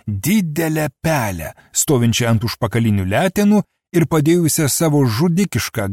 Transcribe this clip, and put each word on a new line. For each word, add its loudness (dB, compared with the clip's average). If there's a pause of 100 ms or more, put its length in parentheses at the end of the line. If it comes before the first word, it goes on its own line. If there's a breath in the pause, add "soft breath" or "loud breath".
didelę -2 (120)
pelę, -4 (160 soft breath)
stovinčią 2
ant 0
užpakalinių -2
letenų 2 (320)
ir 2
padėjusią 2
savo 0
žudikišką -2